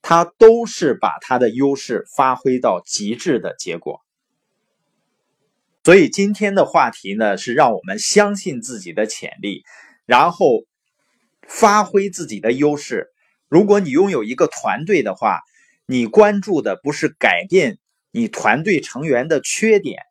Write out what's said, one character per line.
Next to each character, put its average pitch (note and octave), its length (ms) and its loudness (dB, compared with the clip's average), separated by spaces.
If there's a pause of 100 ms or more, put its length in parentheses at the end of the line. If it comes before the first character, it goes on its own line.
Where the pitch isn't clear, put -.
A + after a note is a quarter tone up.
他 E3+ 240 0
都 A3+ 400 6
是 D3+ 300 -2
把 F#2 260 -2
他 B2+ 180 -2
的 A#2+ 120 2
优 C#3 260 0
势 B2 300 -8 (100)
发 C3 180 2
挥 B2+ 240 -2
到 G#2+ 260 0
极 G#2+ 300 -8
致 B2+ 240 -2
的 F2 200 -8
结 E2+ 180 -10
果。 - 240 -12 (1800)
所 E3+ 100 8
以 E3 140 6
今 G3 240 -2
天 G3+ 220 -4
的 F3 100 2
话 B2+ 260 0
题 G2 240 -12
呢， G#2 220 0
是 A#2+ 160 -8
让 B2+ 200 4
我 F#2 100 -6
们 F#2+ 160 -10
相 G3+ 380 0
信 C#3+ 260 -8
自 A#2+ 180 -14
己 F2 120 -16
的 G#2+ 140 -2
潜 - 360 -14
力， G2 220 -10 (420)
然 C#3 260 4
后 C3+ 320 0 (840)
发 G#3 380 4
挥 G3+ 240 -2
自 F3 180 -12
己 G#2 140 -12
的 A#2 120 -2
优 D3 240 0
势。 - 340 -10 (380)
如 F#3 180 4
果 G3+ 140 4
你 E3 100 -6
拥 G3+ 200 2
有 B2+ 140 -2
一 A#2 100 -8
个 D3+ 120 2
团 A#2 380 -6
队 E3+ 180 0
的 G2+ 120 -4
话， G2 260 -2 (460)
你 B2+ 180 -2
关 G3+ 380 2
注 F3+ 180 -2
的 G#2+ 160 -6
不 C#3+ 160 -6
是 D3+ 160 -4
改 F#2 380 -2
变 D3 320 0 (320)
你 A#2 180 -4
团 A#2+ 340 -2
队 F3 160 0
成 - 280 -8
员 C3 200 0
的 D#3 140 -2
缺 G#3+ 380 0
点 B2 320 -6